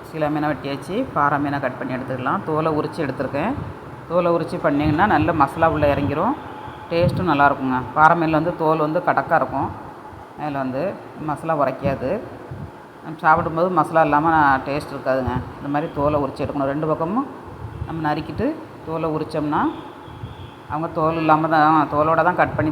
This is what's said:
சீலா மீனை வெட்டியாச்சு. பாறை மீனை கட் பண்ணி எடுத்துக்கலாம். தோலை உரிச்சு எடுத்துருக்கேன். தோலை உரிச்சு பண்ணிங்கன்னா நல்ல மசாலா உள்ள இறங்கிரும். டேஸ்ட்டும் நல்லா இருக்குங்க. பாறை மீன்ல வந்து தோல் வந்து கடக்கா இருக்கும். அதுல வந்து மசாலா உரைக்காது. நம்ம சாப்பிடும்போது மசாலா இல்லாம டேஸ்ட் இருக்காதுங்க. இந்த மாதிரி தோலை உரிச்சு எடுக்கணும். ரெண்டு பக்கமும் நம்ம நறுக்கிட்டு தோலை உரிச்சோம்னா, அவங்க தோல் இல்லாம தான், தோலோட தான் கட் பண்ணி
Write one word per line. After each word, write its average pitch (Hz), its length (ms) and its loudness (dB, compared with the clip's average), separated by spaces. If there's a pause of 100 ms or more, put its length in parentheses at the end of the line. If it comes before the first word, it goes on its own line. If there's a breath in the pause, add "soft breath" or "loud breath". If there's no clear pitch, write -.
சீலா 156 260 -2
மீனை 151 160 0
வெட்டியாச்சு. 139 460 -4 (180)
பாறை 143 300 2
மீனை 143 180 -2
கட் 123 160 -2
பண்ணி 131 180 -6
எடுத்துக்கலாம். 131 520 -4
தோலை 160 220 0 (100)
உரிச்சு 151 260 -4
எடுத்துருக்கேன். 139 480 -2 (560)
தோலை 175 260 2
உரிச்சு 170 300 -2
பண்ணிங்கன்னா 151 480 2
நல்ல 160 260 4
மசாலா 160 360 4
உள்ள 151 180 2
இறங்கிரும். 143 420 0 (540)
டேஸ்ட்டும் 175 420 2
நல்லா 143 180 6
இருக்குங்க. 131 280 0 (180)
பாறை 156 240 8
மீன்ல 160 200 2
வந்து 170 200 0
தோல் 160 260 2
வந்து 156 220 0
கடக்கா 143 320 2
இருக்கும். 135 300 -2 (720)
அதுல 147 240 -4
வந்து 131 180 -4 (480)
மசாலா 160 320 -2
உரைக்காது. 135 480 -2 (920)
நம்ம 160 200 -10
சாப்பிடும்போது 165 460 4 (100)
மசாலா 160 280 4
இல்லாம 151 280 4 (320)
டேஸ்ட் 143 280 -4
இருக்காதுங்க. 131 380 0 (240)
இந்த 143 180 -8
மாதிரி 156 220 -2
தோலை 147 280 2
உரிச்சு 131 200 -6
எடுக்கணும். 139 280 -2
ரெண்டு 156 180 -2
பக்கமும் 180 360 -2 (600)
நம்ம 160 200 -6
நறுக்கிட்டு 160 400 -2 (400)
தோலை 160 280 -2
உரிச்சோம்னா, 151 460 -2 (1080)
அவங்க 156 160 -4 (120)
தோல் 160 240 0
இல்லாம 156 320 4
தான், 151 400 6
தோலோட 160 320 4
தான் 170 140 2
கட் 147 180 2
பண்ணி 151 120 2